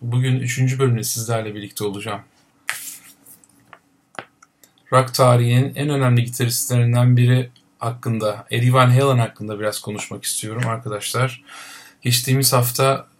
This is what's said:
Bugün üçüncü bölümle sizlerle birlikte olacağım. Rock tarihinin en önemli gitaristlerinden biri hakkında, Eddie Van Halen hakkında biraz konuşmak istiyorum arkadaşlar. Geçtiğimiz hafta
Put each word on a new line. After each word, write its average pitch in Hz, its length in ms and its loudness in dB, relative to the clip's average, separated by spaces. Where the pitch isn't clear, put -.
Bugün 123 380 0
üçüncü 127 380 -2
bölümle 120 260 2
sizlerle 110 500 -4
birlikte 101 300 -10
olacağım. 101 360 -8
Rock 127 220 2
tarihinin 123 600 4
en 143 140 -4
önemli 127 360 2
gitaristlerinden 120 920 2
biri 123 340 4
hakkında, 113 720 -4
Eddie 123 220 2
Van 127 180 6
Halen 131 280 4
hakkında 107 420 -4
biraz 107 200 -4
konuşmak 104 440 -10
istiyorum 110 420 -6
arkadaşlar. 117 760 -4
Geçtiğimiz 131 500 0
hafta 135 540 0